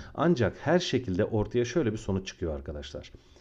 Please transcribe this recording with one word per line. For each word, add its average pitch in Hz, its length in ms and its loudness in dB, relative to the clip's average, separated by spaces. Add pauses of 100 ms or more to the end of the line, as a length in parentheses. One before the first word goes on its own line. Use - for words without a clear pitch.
(160)
Ancak 131 460 2
her 170 180 4
şekilde 101 460 0
ortaya 113 400 2
şöyle 127 260 0
bir 110 60 -2
sonuç 95 300 -2
çıkıyor 80 280 -4
arkadaşlar. 73 560 -10 (300)